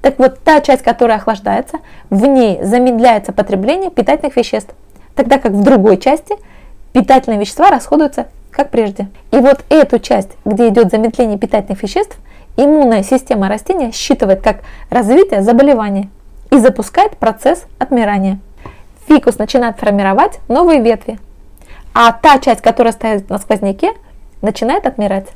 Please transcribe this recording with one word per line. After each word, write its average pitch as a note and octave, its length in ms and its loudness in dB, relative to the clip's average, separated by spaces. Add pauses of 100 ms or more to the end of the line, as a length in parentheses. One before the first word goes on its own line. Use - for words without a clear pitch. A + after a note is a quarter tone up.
Так C4+ 160 0
вот, - 220 0
та D#4 200 2
часть, - 220 0
которая A#3 360 0
охлаждается, G3+ 600 -6 (320)
в G3 160 0
ней B3 380 2
замедляется A#3 680 0
потребление A#3 600 -4
питательных C4+ 460 -2
веществ, A3+ 360 -4 (400)
тогда C4 240 2
как A#3 140 -2
в G3+ 120 0
другой G#3 340 4
части D4 380 -2 (580)
питательные B3 460 2
вещества D4+ 300 0
расходуются D4 560 -2 (240)
как - 220 -6
прежде. G3+ 380 -4 (200)
И - 80 2
вот C4+ 320 4
эту C4+ 300 2
часть, G3+ 320 -4 (140)
где G#3+ 240 0
идет G#3+ 200 2
замедление A3 480 -2
питательных G#3 460 -4
веществ, G4 340 -6 (400)
иммунная C4 460 2
система G#3 460 -2
растения A#3+ 420 -4
считывает G3 500 -2
как G#3 200 -2 (280)
развитие A#3 540 2
заболевания A3 680 2 (400)
и C#4+ 80 4
запускает B3+ 600 0
процесс A#3+ 480 -2 (120)
отмирания. G3+ 600 -2 (680)
Фикус C4+ 320 2
начинает G#3+ 400 -2
формировать G3+ 680 0
новые D#4 340 2
ветви, A3 380 -2 (760)
а A#3 160 4
та C#4 260 2
часть, C4+ 240 0
которая A3+ 320 0
стоит G#3+ 380 -4
на G3+ 80 -6
сквозняке, G#3 540 -4 (500)
начинает A#3 420 -4
отмирать. G3 500 -4